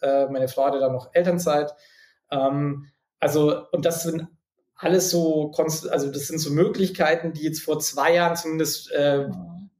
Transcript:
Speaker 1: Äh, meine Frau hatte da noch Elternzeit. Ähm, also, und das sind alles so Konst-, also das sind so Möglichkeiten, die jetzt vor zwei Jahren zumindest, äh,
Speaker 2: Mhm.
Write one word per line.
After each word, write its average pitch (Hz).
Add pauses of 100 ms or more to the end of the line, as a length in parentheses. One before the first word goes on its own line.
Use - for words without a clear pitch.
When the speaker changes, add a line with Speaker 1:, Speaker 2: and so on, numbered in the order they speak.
Speaker 1:
Äh, 139
meine 131
Frau 135
hatte 143
da 131
noch 127
Elternzeit. 170 (560)
Ähm, 143 (320)
also, 151 (100)
und 160
das 165
sind 165 (480)
alles 180
so 156
Konst-, -
also 139
das -
sind 160
so 151
Möglichkeiten, 170
die 151
jetzt 156
vor 151
zwei 160
Jahren 170
zumindest, 160
äh, 143
Speaker 2:
Mhm. 175